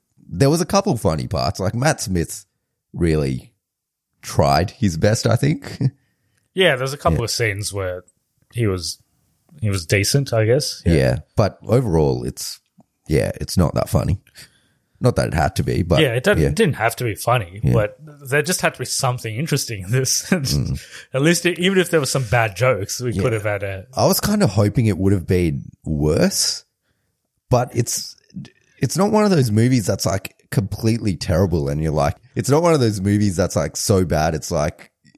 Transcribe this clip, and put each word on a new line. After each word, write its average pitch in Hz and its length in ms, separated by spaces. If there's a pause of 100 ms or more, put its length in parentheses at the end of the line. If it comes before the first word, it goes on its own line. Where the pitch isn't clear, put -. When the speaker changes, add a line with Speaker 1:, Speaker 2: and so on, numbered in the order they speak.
(280)
Speaker 1:
there 120 220
was 165 100
a 180 60
couple 196 300
funny 80 320
parts. 69 320
Like, 95 140
Matt 139 260
Smith - 460 (460)
really 76 600 (720)
tried 73 500
his 90 240
best, 104 300
I 113 100
think. - 480
<laughs> 131 60 (600)
Speaker 2:
Yeah, 175 220
there's 131 180
a 143 60
couple 160 220
Speaker 1:
Yeah. 117 60
Speaker 2:
of - 40
scenes 104 420
where 92 300 (500)
he 120 140
was, 92 340 (600)
he 107 100
was 90 160
decent, 117 460
I 110 140
guess. 131 380
Speaker 1:
Yeah. 85 100
Speaker 2:
Yeah. 65 220 (200)
Speaker 1:
But 98 280
overall, 80 600
it's, - 340 (480)
yeah, 62 240 (100)
it's - 160
not 82 180
that - 140
funny. - 300 (840)
Not 123 140
that 62 140
it 57 60
had 73 220
to - 60
be, 64 220
but 87 160
Speaker 2:
Yeah, 127 140
it 123 100
didn't, 196 180
Speaker 1:
yeah. - 60
Speaker 2:
it 156 80
didn't 190 180
have 113 220
to 127 80
be 107 100
funny, 104 480
Speaker 1:
Yeah. 127 100
Speaker 2:
but 107 240 (320)
there 147 140
just 180 200
had 165 120
to - 60
be 123 40
something 123 520
interesting 113 480
in 98 80
this. 131 300
<laughs> - 80
Speaker 1:
Mm. - 520 (320)
Speaker 2:
At 135 80
least, 170 240
it, 170 140
even 190 180
if 175 120
there 160 100
were 135 60
some 139 180
bad 113 320
jokes, 120 440
we 120 120
Speaker 1:
Yeah. 95 100
Speaker 2:
could 123 100
have 107 120
had 104 180
a 95 240 (100)
Speaker 1:
I 110 100
was 185 120
kinda 208 300
hoping 107 380
it 95 120
would 95 140
have 87 160
been 85 380 (180)
worse, 78 800 (840)
but 123 280
it's, - 400 (600)
it's 135 180
not 208 160
one 214 120
of 202 60
those 127 220
movies 117 340
that's, 98 180
like, 92 300 (160)
completely 110 680
terrible 87 520
and 73 120
you're 78 120
like, 73 240 (180)
it's 110 160
not 147 140
one 170 100
of 127 60
those 104 200
movies 101 360
that's, 90 180
like, 76 220
so 92 280
bad 78 300
it's, - 160
like, 78 400 (280)